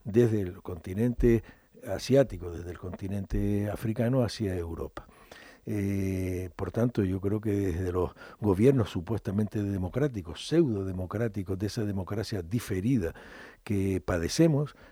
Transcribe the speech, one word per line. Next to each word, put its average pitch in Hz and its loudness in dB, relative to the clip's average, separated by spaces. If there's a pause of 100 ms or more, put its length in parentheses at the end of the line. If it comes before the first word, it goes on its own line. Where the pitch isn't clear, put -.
desde 110 4
el 90 -6
continente 113 2 (440)
asiático, 98 2
desde 85 -8
el 82 -12
continente 101 -2
africano 117 0
hacia 101 -2
Europa. 82 -8 (640)
Eh, 95 -2
por 90 -6
tanto, 117 2
yo 95 0
creo 101 0
que 107 0
desde 92 0
los 87 0 (280)
gobiernos 107 4
supuestamente 104 -2
democráticos, 101 -4
pseudodemocráticos, 101 0
de 104 0
esa 110 -4
democracia 101 -4
diferida 95 0 (500)
que 95 0
padecemos, 139 2 (160)